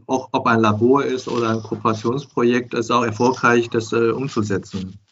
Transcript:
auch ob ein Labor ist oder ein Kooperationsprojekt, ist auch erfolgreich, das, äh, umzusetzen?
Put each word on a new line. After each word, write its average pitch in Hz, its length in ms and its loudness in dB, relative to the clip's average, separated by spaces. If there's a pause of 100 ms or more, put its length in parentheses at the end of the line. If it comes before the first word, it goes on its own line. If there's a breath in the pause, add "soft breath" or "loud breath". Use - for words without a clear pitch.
auch 131 260 -4
ob 127 140 -2
ein 117 140 6
Labor 117 440 4
ist 127 240 -4
oder 117 220 -2
ein 113 120 -2
Kooperationsprojekt, 120 1120 -2
ist 120 180 -4
auch 120 140 2
erfolgreich, 120 640 2
das, 110 240 -4
äh, 117 180 2
umzusetzen? 101 880 -6 (120)